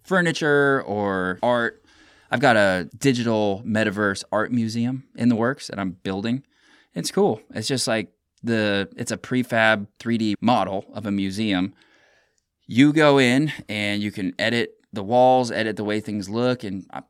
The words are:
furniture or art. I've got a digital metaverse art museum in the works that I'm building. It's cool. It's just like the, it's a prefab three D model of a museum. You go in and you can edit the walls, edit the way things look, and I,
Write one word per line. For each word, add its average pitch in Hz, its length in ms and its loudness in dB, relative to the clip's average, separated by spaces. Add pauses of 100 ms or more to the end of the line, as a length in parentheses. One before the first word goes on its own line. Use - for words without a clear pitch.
furniture 147 760 2
or 95 600 -2
art. 117 400 0 (480)
I've - 80 0
got 120 160 4
a 92 420 2
digital 113 680 0
metaverse 107 640 0
art 107 220 -2
museum 117 500 -2 (140)
in 117 100 2
the 120 80 4
works 117 320 -2
that - 120 -10
I'm 95 120 -4 (120)
building. 107 400 -4 (500)
It's - 180 -6
cool. 190 300 0 (120)
It's 107 140 -6
just 131 200 -2
like 110 260 -2 (300)
the, 104 520 0
it's 117 160 -8
a 107 60 -6
prefab 113 680 0 (120)
three 117 180 -2
D 107 220 0
model 104 540 0
of 104 120 -10
a 101 60 -4
museum. 98 600 -2 (960)
You 143 260 6
go 147 240 6
in 135 340 2 (160)
and 104 340 -4
you 104 100 -4
can 95 280 -6
edit 113 360 -2 (160)
the 104 120 -6
walls, 123 480 4
edit 107 240 -2
the 110 80 -4
way 104 160 -2
things 104 300 -6
look, 120 340 -2
and 95 280 -8
I, - 180 -12